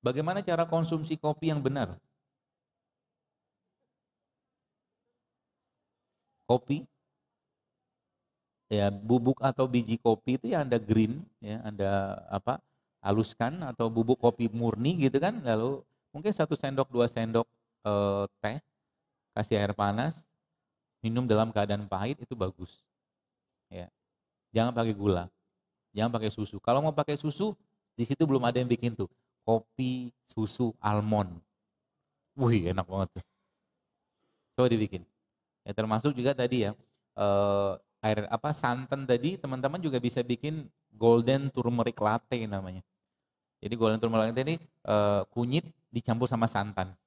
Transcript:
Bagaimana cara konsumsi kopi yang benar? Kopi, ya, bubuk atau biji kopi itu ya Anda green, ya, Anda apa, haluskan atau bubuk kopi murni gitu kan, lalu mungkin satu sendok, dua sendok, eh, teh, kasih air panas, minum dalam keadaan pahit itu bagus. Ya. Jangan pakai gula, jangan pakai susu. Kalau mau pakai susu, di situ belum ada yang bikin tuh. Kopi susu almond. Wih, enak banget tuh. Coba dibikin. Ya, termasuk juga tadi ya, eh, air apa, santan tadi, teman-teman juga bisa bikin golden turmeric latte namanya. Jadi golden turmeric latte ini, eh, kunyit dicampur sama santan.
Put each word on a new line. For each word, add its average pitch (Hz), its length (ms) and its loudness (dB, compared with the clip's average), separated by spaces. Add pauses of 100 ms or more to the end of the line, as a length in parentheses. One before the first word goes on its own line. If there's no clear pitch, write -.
Bagaimana 156 400 -2
cara 175 240 0
konsumsi 165 560 0
kopi 156 320 0
yang 147 80 0
benar? 127 400 -2 (4000)
Kopi, 139 340 0 (1800)
ya, 101 240 2
bubuk 117 480 2
atau 131 320 0
biji 117 300 0
kopi 113 340 2
itu 226 160 -4
ya 160 160 0
Anda 117 160 0
green, 110 400 2 (160)
ya, 107 240 -10
Anda 98 640 -2
apa, 101 320 -6 (400)
haluskan 117 640 -2
atau 117 240 -4
bubuk 113 320 2
kopi 117 320 2
murni 117 560 0
gitu 135 160 2
kan, 220 240 -2
lalu 120 380 -2 (260)
mungkin 196 240 -4
satu 156 240 -2
sendok, 135 320 -2
dua 120 160 4
sendok, 113 400 0 (400)
eh, 101 380 2 (180)
teh, 113 160 -4 (720)
kasih - 320 0
air 101 140 0
panas, 107 500 -2 (800)
minum 113 200 0
dalam 110 300 2
keadaan 104 320 0
pahit 101 340 -4
itu 123 140 -12
bagus. 92 480 -6 (880)
Ya. 90 160 -14 (640)
Jangan 117 240 0
pakai 113 220 0
gula, 92 340 0 (640)
jangan 110 160 0
pakai 110 240 -2
susu. 104 240 -8
Kalau 127 240 2
mau 156 80 0
pakai 147 240 -2
susu, 156 400 -4 (400)
di - 80 -4
situ 139 240 0
belum 135 160 4
ada 120 160 2
yang 123 80 -2
bikin 120 320 0
tuh. 95 80 -2 (400)
Kopi 123 640 -2 (160)
susu 110 560 -2
almond. 104 480 2 (1040)
Wih, 110 400 2
enak 92 100 -2
banget 95 240 -2 (100)
tuh. 95 60 -14 (1300)
Coba 123 100 6
dibikin. 107 380 0 (580)
Ya, 101 80 -10
termasuk 110 400 0
juga 127 240 0
tadi 123 320 0
ya, 107 40 -4 (440)
eh, 101 560 2 (320)
air 107 240 0
apa, 117 220 -4
santan 131 560 -4
tadi, 127 300 0
teman-teman 135 440 -6
juga 135 220 -2
bisa 123 180 -2
bikin 143 460 -4 (260)
golden 117 600 4
turmeric 120 480 -2
latte 113 480 0
namanya. 92 340 -8 (800)
Jadi 104 160 -6
golden 110 240 4
turmeric 113 320 2
latte 127 120 -2
ini, 160 160 -2
eh, 104 680 2
kunyit 123 340 0 (280)
dicampur 120 340 0
sama 117 240 0
santan. 98 420 -4 (140)